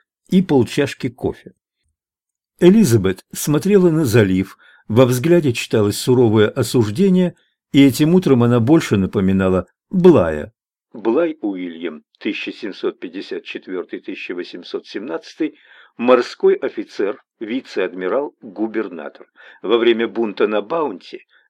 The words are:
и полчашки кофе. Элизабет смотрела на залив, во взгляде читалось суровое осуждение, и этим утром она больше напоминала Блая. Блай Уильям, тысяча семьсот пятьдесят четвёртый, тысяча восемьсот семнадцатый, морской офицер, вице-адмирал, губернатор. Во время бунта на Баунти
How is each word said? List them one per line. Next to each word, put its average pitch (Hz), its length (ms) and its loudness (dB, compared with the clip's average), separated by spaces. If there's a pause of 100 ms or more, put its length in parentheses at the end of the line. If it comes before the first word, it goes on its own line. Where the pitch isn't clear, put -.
(280)
и 185 140 2
полчашки 135 680 -2
кофе. - 460 -10 (1040)
Элизабет 180 720 4
смотрела 180 580 2
на 160 140 0
залив, 101 540 0 (320)
во 117 160 4
взгляде 135 480 0
читалось 107 440 -2
суровое 113 520 2
осуждение, 165 840 0 (360)
и 143 140 6
этим 151 300 2
утром 135 280 2
она 120 160 2
больше 127 380 2
напоминала 95 720 0 (220)
Блая. 107 640 2 (400)
Блай 135 480 -4
Уильям, 85 640 -10 (160)
тысяча 101 320 -8
семьсот 95 480 -10
пятьдесят 92 460 -12
четвёртый, 92 560 -12
тысяча - 340 -14
восемьсот 87 520 -12
семнадцатый, 151 680 -10 (380)
морской 127 600 2
офицер, - 680 -8 (160)
вице-адмирал, 104 1000 -6
губернатор. 101 840 -10 (340)
Во 107 160 0
время 113 320 2
бунта 107 380 -4
на 104 140 -2
Баунти 123 600 -8 (280)